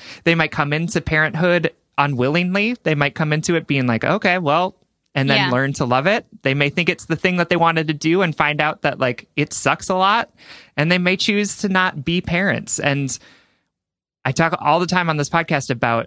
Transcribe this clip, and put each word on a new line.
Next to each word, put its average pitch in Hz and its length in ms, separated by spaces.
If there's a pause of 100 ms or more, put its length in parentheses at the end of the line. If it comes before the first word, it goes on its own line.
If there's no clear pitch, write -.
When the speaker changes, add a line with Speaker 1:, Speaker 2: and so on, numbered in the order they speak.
(240)
Speaker 1:
They 170 120
might 160 160
come 143 200
into 160 300
parenthood 160 680 (260)
unwillingly. 170 880
They 156 120
might 143 200
come 151 180
into 156 220
it 160 120
being 135 200
like, 113 160
"Okay, 185 340
well," 170 380 (400)
and 139 140
then 226 80
Speaker 2:
Yeah. 190 140
Speaker 1:
learn 135 220
to 139 120
love 127 200
it. 214 220 (160)
They 135 100
may 143 160
think 160 200
it's - 160
the 165 100
thing 180 220
that 170 120
they 180 60
wanted 165 320
to 156 80
do 160 260
and 165 140
find 151 260
out 151 220
that, 147 160
like, 127 360
it 147 160
sucks - 380
a 190 60
lot. 196 340 (480)
And 156 140
they 180 80
may 180 180
choose 208 400
to 208 120
not 185 360
be 175 160
parents. 165 580
And 139 380 (1040)
I 131 80
talk 160 300
all 151 180
the 180 60
time 175 240
on 156 80
this 147 120
podcast 160 420
about 117 360